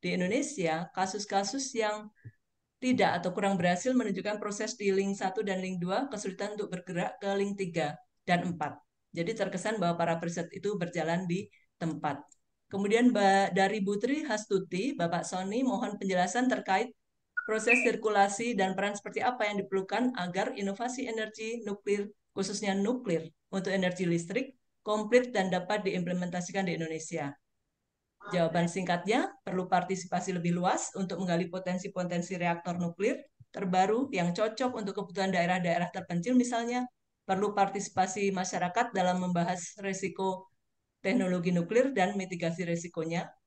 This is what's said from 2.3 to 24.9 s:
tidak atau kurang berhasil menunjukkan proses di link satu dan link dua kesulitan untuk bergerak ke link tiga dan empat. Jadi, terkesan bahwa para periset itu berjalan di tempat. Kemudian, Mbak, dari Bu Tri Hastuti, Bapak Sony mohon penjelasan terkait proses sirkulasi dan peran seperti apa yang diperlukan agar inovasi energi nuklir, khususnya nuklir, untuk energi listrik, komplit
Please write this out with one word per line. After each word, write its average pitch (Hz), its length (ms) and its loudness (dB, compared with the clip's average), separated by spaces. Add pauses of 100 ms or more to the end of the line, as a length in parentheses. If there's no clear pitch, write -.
tidak 190 400 2
atau 180 80 -2
kurang 196 320 0
berhasil 180 320 2
menunjukkan 208 480 0
proses 208 320 -4
di 202 160 0
link 196 260 2
satu 202 300 -2
dan 185 160 -2
link 185 160 -4
dua 196 320 0
kesulitan 202 480 -6
untuk 196 160 -6
bergerak 175 480 -4
ke 196 160 -2
link 196 240 0
tiga 165 320 -2 (320)
dan 175 160 2
empat. 151 400 -4 (340)
Jadi, 165 160 -2
terkesan 202 480 -2
bahwa 170 160 2
para 170 240 0
periset 170 320 -6
itu 202 240 -4
berjalan 170 480 -2
di 185 240 -2 (320)
tempat. 151 400 -4 (480)
Kemudian, 220 480 4
Mbak, 196 400 6
dari 196 240 4
Bu 196 160 0
Tri 285 320 0
Hastuti, 208 640 0
Bapak 170 320 0
Sony 196 400 -2
mohon 202 320 0
penjelasan 190 560 2
terkait 208 400 0 (560)
proses 220 320 4
sirkulasi 214 800 2
dan 190 160 2
peran 202 160 0
seperti - 320 -6
apa 247 240 0
yang 202 160 -2
diperlukan 196 560 -2
agar 180 400 -2
inovasi 240 480 -4
energi 220 560 -6
nuklir, 202 480 -2 (240)
khususnya 196 400 -2
nuklir, 196 560 0 (240)
untuk 196 160 -2
energi 185 320 0
listrik, 175 560 -2 (240)
komplit 214 480 4